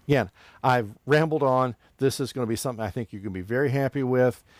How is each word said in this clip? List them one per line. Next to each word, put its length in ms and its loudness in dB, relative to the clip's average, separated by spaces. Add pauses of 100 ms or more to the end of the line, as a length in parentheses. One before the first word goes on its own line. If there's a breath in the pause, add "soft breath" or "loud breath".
Again, 220 0 (340 soft breath)
I've 320 0 (100)
rambled 380 2
on. 320 2 (220 soft breath)
This 200 0
is 140 -6
gonna 160 -4
be 80 -2
something 280 -6
I 60 -4
think 220 -8
you 80 -14
can 120 -8
be 80 -6
very 300 -2
happy 320 -2
with. 400 2 (180 soft breath)